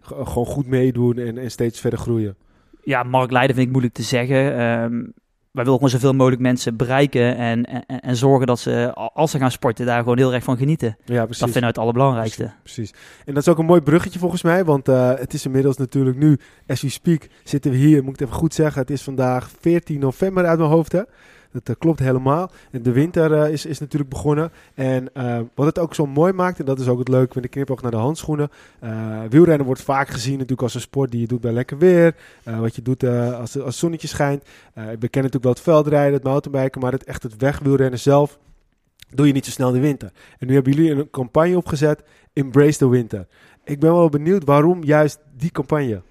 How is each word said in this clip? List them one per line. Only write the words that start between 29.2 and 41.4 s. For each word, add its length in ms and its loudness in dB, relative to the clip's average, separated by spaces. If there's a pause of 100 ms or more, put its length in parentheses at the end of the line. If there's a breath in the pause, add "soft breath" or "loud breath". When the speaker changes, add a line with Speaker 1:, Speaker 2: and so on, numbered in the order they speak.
Speaker 1:
wielrennen 360 6
wordt 160 -2
vaak 280 -2
gezien 240 -4
natuurlijk 280 -4
als 140 -2
een 60 -6
sport 300 -4
die 100 -4
je 60 -2
doet 140 -4
bij 100 -2
lekker 260 -4
weer. 380 6 (280 soft breath)
Eh, 160 -6
wat 160 -4
je 60 -10
doet, 220 -2
eh, 360 -2
als, 0 -
als 140 -12 (120)
het 100 -8
zonnetje 320 -4
schijnt. 360 -4
Eh, 60 -20 (340 soft breath)
we 60 -12
kennen 220 -6
natuurlijk 320 -2
wel 100 2
het 80 -4
veldrijden, 520 2
het 100 -2
mountainbiken, 580 -2
maar 100 -2
het, 120 -6
echt 200 -12
het 140 -12
wegwielrennen 600 0
zelf 400 2 (760)
doe 140 2
je 60 4
niet 120 -2
zo 60 -10
snel 160 -2
in 60 2
de 60 0
winter. 320 -2 (280 soft breath)
En 80 -8
nu 60 2
hebben 200 4
jullie 180 2
een 180 -4
campagne 480 0